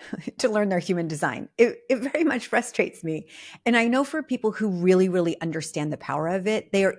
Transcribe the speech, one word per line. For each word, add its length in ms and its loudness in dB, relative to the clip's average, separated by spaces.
<laughs> 260 -10
to 100 2
learn 200 2
their 100 2
human 300 -2
design. 400 -4
It, 220 4
it 60 4
very 260 -2
much 240 0
frustrates 560 -2
me. 240 -6
And 100 4
I 120 4
know 160 2
for 180 -4
people 300 -2
who 160 -2
really, 400 4
really 320 0
understand 520 -4
the 40 -4
power 320 -4
of 180 -2
it, 240 -2
they 140 2
are 140 0